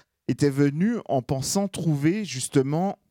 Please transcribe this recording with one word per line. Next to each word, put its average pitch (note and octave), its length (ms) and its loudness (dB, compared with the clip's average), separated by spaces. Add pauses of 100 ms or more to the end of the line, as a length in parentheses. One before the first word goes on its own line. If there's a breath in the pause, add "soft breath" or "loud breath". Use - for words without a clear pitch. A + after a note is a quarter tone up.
(300 loud breath)
étaient C#3+ 200 2
venus C#3+ 480 2 (120)
en C3 120 0
pensant D3 460 -2
trouver E3 560 0
justement, C#3+ 720 0 (140)